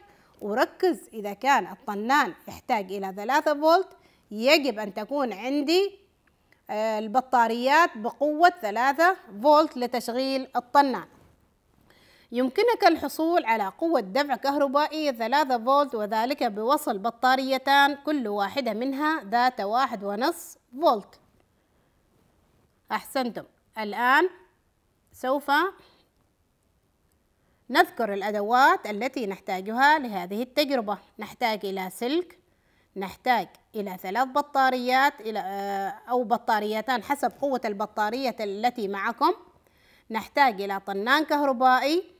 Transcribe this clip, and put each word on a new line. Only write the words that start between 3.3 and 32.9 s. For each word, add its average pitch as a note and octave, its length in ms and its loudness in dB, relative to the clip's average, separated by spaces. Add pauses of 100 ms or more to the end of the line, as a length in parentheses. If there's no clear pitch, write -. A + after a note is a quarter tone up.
فولت، E4+ 280 4 (420)
يجب B3 480 2
أن G#3 160 -8
تكون B3+ 380 -4
عندي، C#4+ 680 0 (720)
آه، A3 280 -2
البطاريات B3 960 2
بقوة D4+ 560 2 (100)
ثلاثة C4+ 540 2 (260)
فولت D4+ 340 4
لتشغيل B3+ 800 -4
الطنان. B3 480 2 (1300)
يمكنك G4 540 0
الحصول D#4+ 580 2
على A3 240 0
قوة D#4+ 320 -2
دفع A#3+ 360 -2
كهربائية C#4+ 760 0
ثلاثة A#3+ 540 0
فولت، C4+ 300 2
وذلك A3+ 480 -2
بوصل A3+ 560 0
بطاريتان C4 960 2
كل C#4+ 320 -4
واحدة G#3 440 -2
منها C4+ 520 -2
ذات A#3+ 360 0
واحد A3 440 -2
ونصف A#3 520 -4 (240)
فولت. B3+ 400 2 (1700)
أحسنتم. A#3 520 -6 (340)
الآن B3 500 2 (840)
سوف C#4 380 -2 (2250)
نذكر A#3+ 440 0
الأدوات G#3+ 720 2
التي A3 400 -4
نحتاجها G#3+ 720 0
لهذه G#3 440 -6
التجربة. B3 560 -2 (200)
نحتاج A3 480 -6
إلى F#3+ 240 -6
سلك، D4+ 480 -4 (580)